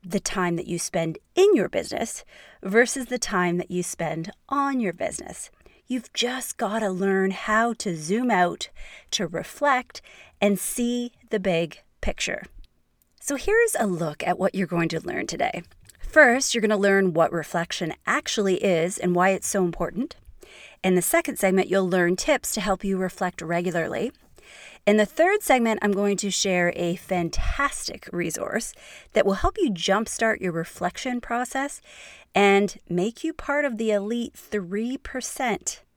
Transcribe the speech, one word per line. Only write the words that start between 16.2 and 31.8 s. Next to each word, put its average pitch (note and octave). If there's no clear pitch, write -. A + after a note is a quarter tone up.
you're A#3
gonna G#3+
learn G3
what E3
reflection E3
actually G3
is F3+
and F3+
why F3+
it's F#3+
so F#3+
important. F3
In F#3
the F3
second -
segment, F#3+
you'll F#3
learn F3+
tips -
to G#3+
help F#3+
you F#3+
reflect F3+
regularly. F3
In G#3
the G#3+
third F#4+
segment, A#3
I'm G3+
going G3+
to G3
share F3+
a F3
fantastic -
resource -
that -
will F#3+
help F4+
you E4
jumpstart G#3+
your F3+
reflection F3+
process C4